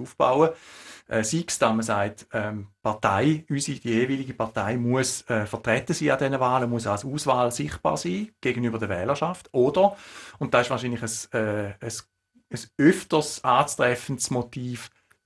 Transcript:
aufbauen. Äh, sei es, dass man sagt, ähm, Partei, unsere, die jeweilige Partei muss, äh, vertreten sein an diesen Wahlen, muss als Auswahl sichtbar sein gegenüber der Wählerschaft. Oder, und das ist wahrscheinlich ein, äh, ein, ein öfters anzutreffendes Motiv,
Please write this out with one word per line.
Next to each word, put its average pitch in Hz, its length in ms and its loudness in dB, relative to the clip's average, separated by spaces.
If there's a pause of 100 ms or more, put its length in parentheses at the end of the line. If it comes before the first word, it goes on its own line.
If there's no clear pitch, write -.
aufbauen. 135 480 4 (580)
Äh, 110 160 0
sei 165 240 -2
es, - 120 -6
dass 120 120 4
man 110 120 2
sagt, 107 500 -2
ähm, 104 360 -6 (140)
Partei, 110 680 2
unsere, 139 280 -4
die 120 120 -6
jeweilige 131 420 0
Partei 113 460 -2
muss, 127 500 0
äh, 110 160 0
vertreten 113 480 -2
sein 147 200 2
an 135 60 2
diesen 135 220 0
Wahlen, 123 300 2
muss 117 160 -2
als 101 180 -2
Auswahl 127 480 0
sichtbar - 460 -2
sein 190 320 -4 (100)
gegenüber 120 380 0
der 107 100 -2
Wählerschaft. 143 640 -2
Oder, 147 440 4 (420)
und 127 160 -2
das 120 120 4
ist - 40 -10
wahrscheinlich 120 320 -2
ein, - 360 -6
äh, 104 400 -2
ein, 113 140 -8 (580)
ein - 100 -8 (180)
öfters 156 640 2
anzutreffendes 127 840 0
Motiv, 123 600 -6 (360)